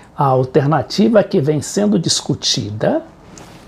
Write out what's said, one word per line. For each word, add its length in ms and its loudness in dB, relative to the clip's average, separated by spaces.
A 60 0
alternativa 1000 2
que 200 -2
vem 200 0
sendo 380 0
discutida 1040 -4